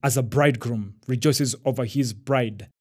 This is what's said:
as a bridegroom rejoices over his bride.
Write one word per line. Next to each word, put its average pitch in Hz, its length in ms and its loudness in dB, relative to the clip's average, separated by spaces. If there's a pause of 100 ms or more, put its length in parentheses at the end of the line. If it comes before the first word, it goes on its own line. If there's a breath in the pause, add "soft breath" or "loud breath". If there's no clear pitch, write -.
as 135 140 2
a 131 60 0
bridegroom 117 720 0 (120)
rejoices 131 480 0 (100)
over 127 200 0
his 123 280 -2
bride. 113 540 -2 (140)